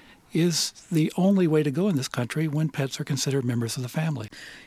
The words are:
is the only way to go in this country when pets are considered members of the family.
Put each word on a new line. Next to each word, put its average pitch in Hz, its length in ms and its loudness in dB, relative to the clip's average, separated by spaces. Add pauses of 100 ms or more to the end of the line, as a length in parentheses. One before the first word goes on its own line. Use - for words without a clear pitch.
(320)
is 165 380 0 (220)
the 160 240 2
only 185 320 4
way 156 120 4
to 147 120 2
go 175 160 0
in 180 80 2
this 127 100 -2
country 143 400 -2
when 156 220 0
pets 135 320 -4
are 151 40 -4
considered 135 400 -2
members 117 320 -2
of 131 60 -6
the 123 60 -6
family. 147 400 -4 (380)